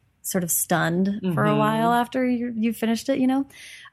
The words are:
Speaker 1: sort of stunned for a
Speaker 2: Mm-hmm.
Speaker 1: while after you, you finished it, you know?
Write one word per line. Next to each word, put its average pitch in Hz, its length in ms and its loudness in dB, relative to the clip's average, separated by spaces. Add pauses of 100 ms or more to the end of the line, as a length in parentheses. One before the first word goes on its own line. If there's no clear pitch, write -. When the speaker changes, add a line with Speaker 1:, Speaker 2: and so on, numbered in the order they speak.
(220)
Speaker 1:
sort 180 220 -4
of 165 60 -4
stunned 170 560 0 (280)
for 208 100 2
a 214 60 4
Speaker 2:
Mm-hmm. 214 80 4
Speaker 1:
while 220 340 2
after 240 360 0
you, 240 280 -2
you 226 160 0
finished 226 360 -2
it, 277 120 0
you 254 60 2
know? 269 200 2 (460)